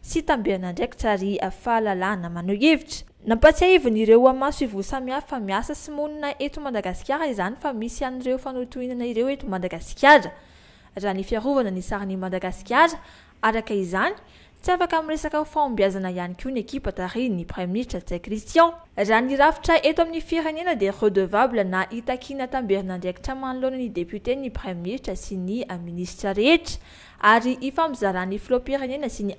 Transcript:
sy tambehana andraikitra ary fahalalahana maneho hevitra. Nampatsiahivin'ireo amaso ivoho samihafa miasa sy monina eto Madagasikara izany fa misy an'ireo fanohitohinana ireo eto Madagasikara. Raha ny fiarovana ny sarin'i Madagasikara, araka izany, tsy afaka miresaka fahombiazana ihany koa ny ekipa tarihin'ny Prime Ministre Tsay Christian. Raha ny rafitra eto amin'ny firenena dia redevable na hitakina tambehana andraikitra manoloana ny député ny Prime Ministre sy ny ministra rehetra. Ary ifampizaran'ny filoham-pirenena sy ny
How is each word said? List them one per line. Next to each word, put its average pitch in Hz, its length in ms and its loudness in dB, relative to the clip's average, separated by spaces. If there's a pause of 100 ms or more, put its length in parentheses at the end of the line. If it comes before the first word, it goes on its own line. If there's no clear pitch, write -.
sy - 200 -4
tambehana 196 520 0
andraikitra 233 400 -2
ary 196 240 -2 (260)
fahalalahana 196 640 0
maneho 180 300 -2
hevitra. - 460 2 (220)
Nampatsiahivin'ireo 240 1000 8
amaso 269 380 2
ivoho 196 180 -6
samihafa 262 560 -6
miasa 208 360 -4
sy - 160 -14
monina 294 480 -6
eto 285 220 -6
Madagasikara 262 640 -4
izany 208 320 -4
fa 285 140 -4
misy 226 300 -6
an'ireo 254 340 -4
fanohitohinana 254 680 -8
ireo 240 240 0
eto 277 180 -6
Madagasikara. 185 840 4 (640)
Raha 202 180 -4
ny 190 100 -6
fiarovana 233 480 -2
ny 185 100 -6
sarin'i 196 360 -6
Madagasikara, 185 800 0 (420)
araka 220 320 0
izany, 196 420 0 (460)
tsy 370 100 0
afaka 339 320 2
miresaka 311 420 -2
fahombiazana 196 640 0
ihany 180 280 -6
koa 254 120 -8
ny 254 120 -4
ekipa - 280 -6
tarihin'ny 185 540 -4
Prime 180 220 -6
Ministre 196 320 -4
Tsay 175 200 -6
Christian. 330 520 2 (240)
Raha 220 260 2
ny 262 140 -2
rafitra 311 480 4
eto 320 180 4
amin'ny 330 200 -2
firenena 320 540 -2
dia 196 200 0
redevable 208 680 2
na 185 260 -2
hitakina 254 560 -6
tambehana 196 480 -2
andraikitra 180 400 -6
manoloana 262 400 -4
ny 247 160 -6
député 202 460 -4
ny 269 120 -8
Prime 180 300 -8
Ministre 190 360 -6
sy - 200 -10
ny 185 300 -6 (180)
ministra 175 500 -6
rehetra. 294 460 2 (400)
Ary 233 460 6
ifampizaran'ny 208 720 -2
filoham-pirenena 262 720 -2
sy - 160 -8
ny 196 140 -4